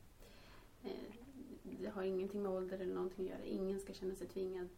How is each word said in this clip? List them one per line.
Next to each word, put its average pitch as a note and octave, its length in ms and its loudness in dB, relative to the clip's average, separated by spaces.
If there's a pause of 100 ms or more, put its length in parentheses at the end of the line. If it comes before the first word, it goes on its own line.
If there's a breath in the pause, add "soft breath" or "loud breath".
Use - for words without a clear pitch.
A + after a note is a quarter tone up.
(840 loud breath)
Eh, - 60 -2 (720)
det F#3+ 260 -2
har G3+ 140 0
ingenting F#3+ 400 4
med F#3+ 100 4
ålder F#3 260 2
eller F#3 160 2
någonting F#3 300 2
att F#3+ 60 2
göra. F#3 140 -4
Ingen G3 360 4
ska G3 120 -4
känna F#3+ 220 0
sig F3+ 140 -4
tvingad F#3 500 2